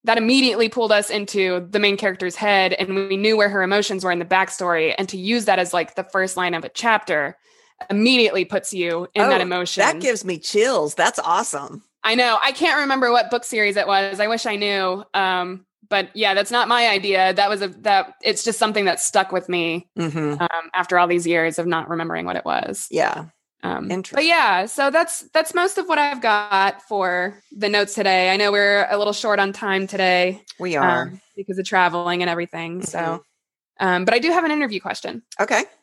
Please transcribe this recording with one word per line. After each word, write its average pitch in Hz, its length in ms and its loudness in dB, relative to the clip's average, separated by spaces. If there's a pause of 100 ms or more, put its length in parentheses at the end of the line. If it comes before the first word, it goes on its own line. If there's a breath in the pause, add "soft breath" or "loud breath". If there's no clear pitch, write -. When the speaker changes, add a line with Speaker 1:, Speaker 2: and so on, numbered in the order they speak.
Speaker 1:
that 226 140 2
immediately 233 500 2
pulled 226 240 0
us 208 180 2
into 185 600 -2
the 208 100 -2
main 202 160 2
character's 185 400 -4
head, 196 380 2
and 190 200 -4 (140)
we 190 80 0
knew 214 200 2
where 202 120 4
her 196 160 0
emotions 196 400 0
were 180 80 0
in 175 80 -2
the 170 40 -6
backstory. 175 720 0
And 190 120 -4
to 196 100 -10
use 208 280 -2
that 190 120 4
as, 180 160 -2
like, 165 220 -2
the 185 80 -6
first 190 320 -2
line 175 180 -2
of 160 100 -6
a - 40 -12
chapter 185 680 -2 (540 soft breath)
immediately 214 540 4
puts 196 280 -6
you 175 420 -4
in 202 140 4
that 185 120 4
Speaker 2:
Oh, - 20 0
Speaker 1:
emotion. 180 380 -4
Speaker 2:
that 311 200 2
gives 240 240 -2
me 180 140 -4
chills. 208 560 0
That's 196 240 0
awesome. 160 640 -4 (220)
Speaker 1:
I 220 100 2
know. 240 260 2
I 269 120 2
can't 294 300 0
remember 269 280 2
what 233 220 2
book 247 100 -2
series 208 340 -2
it 196 120 0
was. 196 320 0
I 208 80 2
wish 226 180 -2
I 214 80 -2
knew. 202 480 -2 (100)
Um, 185 540 -2 (220)
but 196 260 0
yeah, 208 200 0
that's 202 180 0
not 240 160 2
my 240 180 4
idea. 190 480 2
That 202 160 2
was 202 120 -4
a, 196 60 -4
that, - 540 0
it's 214 220 -2
just 226 160 -2
something 214 240 0
that 180 160 0
stuck 190 320 0
with 180 160 -4
me, 170 400 -2 (100)
Speaker 2:
Mm-hmm. 151 420 -2
Speaker 1:
um, 165 320 -4
after 180 280 2
all 175 80 4
these 175 180 0
years 165 320 0
of 170 80 -4
not 165 220 -2
remembering 165 380 -4
what 180 100 -4
it - 80 -6
was. - 480 -4
Speaker 2:
Yeah. 160 320 -2 (380)
Speaker 1:
Um, - 280 -6
Speaker 2:
Interesting. 185 260 -6
Speaker 1:
but 311 100 2
yeah, 226 400 2
so 277 240 -2
that's, 330 320 0 (100)
that's 320 200 0
most 370 260 0
of 370 100 -6
what 311 100 0
I've 285 220 0
got 208 640 0
for 185 520 -2 (160)
the 208 180 -4
notes 202 260 0
today. 185 360 4
I 190 60 2
know 202 160 2
we're 202 360 4
a 202 80 0
little 208 180 0
short 208 260 0
on 196 120 0
time 190 360 -4
today, 185 540 0 (180)
Speaker 2:
We 180 160 -4
are. 175 280 4
Speaker 1:
um, 185 160 -14 (140)
because 196 240 -8
of 190 80 -4
traveling 175 560 2
and 175 80 0
everything. 170 520 -6
So, - 160 -8
Speaker 2:
Mm-hmm. - 880 -8
Speaker 1:
um, 180 180 2
but 220 100 4
I 247 60 4
do 320 100 0
have 339 140 2
an 302 80 0
interview 262 260 -2
question. 202 440 -10 (180)
Speaker 2:
Okay. 214 240 0 (180)